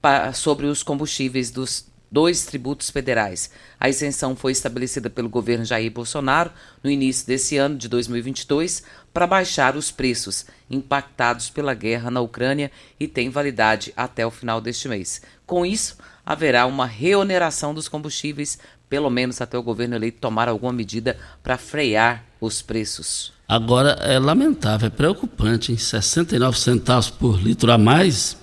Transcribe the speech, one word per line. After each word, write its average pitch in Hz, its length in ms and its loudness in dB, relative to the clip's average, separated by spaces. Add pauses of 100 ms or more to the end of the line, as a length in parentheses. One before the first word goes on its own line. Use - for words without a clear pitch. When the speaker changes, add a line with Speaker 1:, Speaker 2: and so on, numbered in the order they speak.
Speaker 1:
pa-, 139 300 4
sobre 143 340 -2
os 147 160 -2
combustíveis 131 680 -4
dos - 340 -8 (240)
dois 165 360 2
tributos 135 420 -8
federais. 113 640 -2 (280)
A - 80 2
isenção 135 480 -2
foi 131 180 -2
estabelecida 123 580 -4
pelo 117 180 -6
governo 117 380 0
Jair 113 260 -2
Bolsonaro 139 580 -2 (320)
no 139 80 0
início 135 360 0
desse 131 320 0
ano 143 180 2
de 123 100 -10
dois 120 220 -2
mil 120 80 -4
e 120 60 -4
vinte 127 180 -8
e - 80 -12
dois 160 340 -2 (300)
para 175 140 2
baixar 175 500 2
os 151 140 -4
preços 120 560 -4 (240)
impactados 127 800 -2
pela 143 240 -4
guerra 117 360 -2
na 123 120 0
Ucrânia 135 500 -2 (260)
e 147 80 -4
tem 127 220 -2
validade 117 680 0
até 117 320 -4
o 117 40 -2
final 113 280 -4
deste 117 300 -8
mês. 101 320 -8 (240)
Com 175 220 0
isso, 208 320 -4 (260)
haverá 143 400 2
uma 131 220 0
reoneração 170 880 0
dos 156 140 -10
combustíveis, 151 680 -8 (300)
pelo 143 220 0
menos 123 320 -2
até 123 160 -4
o 123 40 -4
governo 117 320 -2
eleito 113 240 -4
tomar 113 300 0
alguma 117 240 -2
medida 113 420 -4 (280)
para 127 160 -2
frear 117 680 2 (160)
os 110 220 -4
preços. - 720 -6 (120)
Speaker 2:
Agora, 120 540 4
é 131 180 2
lamentável, 135 680 2
é 107 40 2
preocupante, 120 840 0
hein? 113 40 0
Sessenta 135 580 0
e 135 40 4
nove 123 200 4
centavos 123 520 2
por 110 280 2
litro 113 320 4
a 120 60 8
mais. 131 680 6